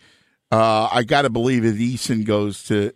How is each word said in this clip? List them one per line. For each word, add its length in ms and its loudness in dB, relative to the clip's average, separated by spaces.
Uh, 420 2
I 120 2
gotta 260 2
believe 340 0
if 120 2
Eason 480 -2
goes 400 -2
to, 320 -2